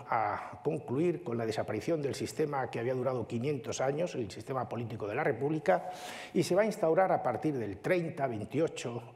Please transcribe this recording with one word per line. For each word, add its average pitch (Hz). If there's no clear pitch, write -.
a 104
concluir 156
con 117
la 117
desaparición 110
del 131
sistema 135
que 123
había 127
durado 127
quinientos 120
años, 143
el 117
sistema 123
político 117
de 104
la 143
República, 156
y 196
se 175
va 202
a -
instaurar 180
a 156
partir 139
del 101
treinta, 165
veintiocho 120